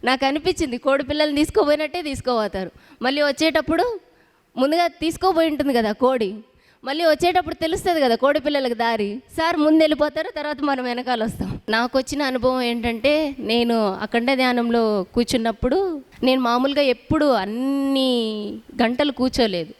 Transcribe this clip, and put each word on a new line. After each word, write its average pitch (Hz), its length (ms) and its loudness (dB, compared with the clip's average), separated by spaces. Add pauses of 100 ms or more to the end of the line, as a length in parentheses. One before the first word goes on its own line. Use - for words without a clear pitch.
నాకు 254 220 0
అనిపించింది 285 520 -2
కోడి 269 260 0
పిల్లల్ని 294 320 0
తీసుకోపోయినట్టే 302 640 0
తీసుకోపోతారు. 220 720 -4 (300)
మళ్ళీ 269 200 0
వచ్చేటప్పుడు 320 760 0 (580)
ముందుగా 311 300 2
తీసుకోపోయి 330 640 0
ఉంటుంది 277 240 -2
కదా 220 180 2
కోడి, 226 440 0 (480)
మళ్ళీ 311 220 -2
వచ్చేటప్పుడు 330 500 2
తెలుస్తుంది 330 460 -2
కదా 240 140 4
కోడి 285 240 2
పిల్లలకు 269 340 -2
దారి. 226 480 -2 (160)
సార్ 330 200 0
ముందు 311 260 6
వెళ్ళిపోతారు, 302 520 0
తర్వాత 294 260 -6
మనం 277 220 -2
వెనకాల 247 400 -2
వస్తాం. - 360 -6 (100)
నాకు 240 280 0
వచ్చిన 277 240 -2
అనుభవం 254 400 0
ఏంటంటే, 240 800 0
నేను 226 540 0
అఖండ 233 400 -2
ధ్యానంలో 233 680 2
కూర్చున్నప్పుడు 247 960 -2 (220)
నేను 262 180 2
మామూలుగా 254 400 0
ఎప్పుడు 285 440 0
అన్ని 240 1300 0 (280)
గంటలు 247 300 0
కూర్చోలేదు. 220 680 -2